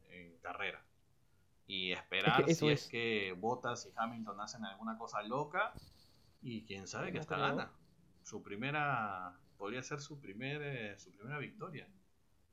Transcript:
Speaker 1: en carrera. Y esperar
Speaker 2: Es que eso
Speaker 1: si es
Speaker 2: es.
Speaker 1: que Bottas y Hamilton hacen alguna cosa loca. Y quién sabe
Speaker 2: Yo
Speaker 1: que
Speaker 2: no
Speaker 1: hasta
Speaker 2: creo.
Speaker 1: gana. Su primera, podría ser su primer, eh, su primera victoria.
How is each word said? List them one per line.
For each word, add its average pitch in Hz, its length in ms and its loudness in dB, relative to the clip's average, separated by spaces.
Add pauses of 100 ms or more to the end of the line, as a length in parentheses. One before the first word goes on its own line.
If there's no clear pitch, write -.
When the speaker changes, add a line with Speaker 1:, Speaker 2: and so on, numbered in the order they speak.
(100)
Speaker 1:
en 87 280 -16
carrera. 90 440 -4 (840)
Y 92 260 0
esperar 101 480 6
Speaker 2:
Es 143 60 8
que 165 60 10
eso 156 140 6
Speaker 1:
si 151 60 8
es 143 120 2
Speaker 2:
es. - 40 -10
Speaker 1:
que 113 480 2
Bottas 120 500 0
y - 100 -16
Hamilton 113 440 -2
hacen 110 240 -6
alguna 110 320 -4
cosa 107 260 -4
loca. 147 500 0 (680)
Y 113 240 -6
quién 98 200 -8
sabe 127 200 -4
Speaker 2:
Yo - 60 -4
Speaker 1:
que - 60 0
Speaker 2:
no - 20 -2
Speaker 1:
hasta 156 160 -2
Speaker 2:
creo. 120 120 4
Speaker 1:
gana. - 240 0 (500)
Su 104 200 -10
primera, 110 960 0 (180)
podría 113 260 -2
ser 147 180 -4
su 143 200 -10
primer, 131 420 -4
eh, 117 360 -4
su - 140 -20
primera 143 260 -6
victoria. 131 500 -8 (640)